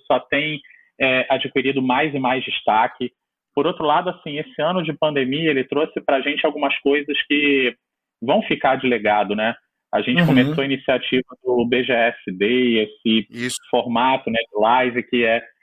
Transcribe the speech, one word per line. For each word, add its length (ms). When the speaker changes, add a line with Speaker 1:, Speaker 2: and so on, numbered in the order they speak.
Speaker 1:
só 140
tem, 400
é, 300
adquirido 500
mais 340
e 40
mais 260
destaque. 680
Por 120
outro 200
lado, 240
assim, 280
esse 220
ano 220
de 100
pandemia, 580
ele 140
trouxe 380
pra 180
gente 240
algumas 360
coisas 360
que 480
vão 220
ficar 340
de 100
legado, 480
né? 200
A 80
gente 180
Speaker 2:
Uhum. 60
Speaker 1:
começou 360
a 40
iniciativa 580
do 240
B 160
G 120
S 240
Day, 500
esse 500
Speaker 3:
Isso. 260
Speaker 1:
formato, 600
né, 80
de 80
live 440
que 200
é, 180